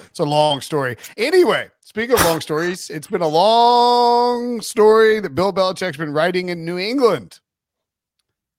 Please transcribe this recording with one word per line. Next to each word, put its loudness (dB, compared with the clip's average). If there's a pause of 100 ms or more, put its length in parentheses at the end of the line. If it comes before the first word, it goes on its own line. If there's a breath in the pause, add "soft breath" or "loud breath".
it's -10
a -2
long 0
story. -4 (200 loud breath)
Anyway, 0 (100)
speaking -6
of 4
long 0
stories, -6
it's -12
been -4
a 2
long 2
story 4
that -8
Bill 0
Belichick's -4
been -8
writing -2
in -8
New -8
England. -2 (1200)